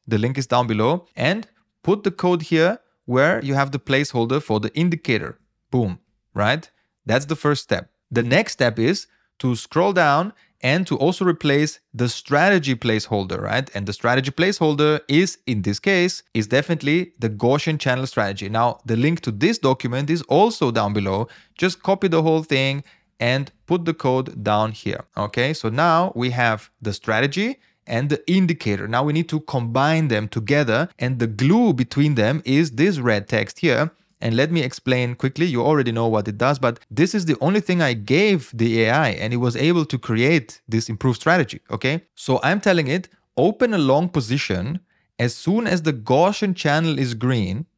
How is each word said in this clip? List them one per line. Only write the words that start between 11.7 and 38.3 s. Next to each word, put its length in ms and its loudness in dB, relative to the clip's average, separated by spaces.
the 160 0
strategy 680 2
placeholder, 640 -2
right? 360 -4
And 100 -6
the 80 -4
strategy 380 0
placeholder 760 0
is, 380 2
in 160 -2
this 180 -2
case, 440 0
is 140 -2
definitely 720 0
the 100 -2
Gaussian 500 0
channel 280 -2
strategy. 420 -4
Now, 360 0
the 100 -2
link 260 0
to 100 -6
this 280 0
document 500 -2
is 140 -2
also 480 2
down 220 0
below. 340 -2
Just 280 -4
copy 240 0
the 160 2
whole 200 2
thing 400 -2
and 320 -2
put 180 -2
the 80 -2
code 500 -2
down 280 0
here, 340 -10
okay? 380 -2
So 160 -6
now 460 2
we 160 -2
have 400 -2
the 120 -4
strategy 640 -2
and 240 -2
the 200 -4
indicator. 580 0
Now 160 0
we 100 0
need 160 -2
to 120 -4
combine 680 0
them 200 0
together, 600 0
and 200 -2
the 80 0
glue 440 2
between 440 0
them 280 2
is 280 2
this 260 2
red 320 0
text 300 -2
here. 320 2
And 160 -2
let 160 2
me 100 2
explain 520 -2
quickly. 320 -2
You 160 0
already 300 2
know 160 0
what 200 0
it 120 -6
does, 180 2
but 220 0
this 240 0
is 140 -2
the 120 0
only 220 2
thing 220 0
I 100 2
gave 580 0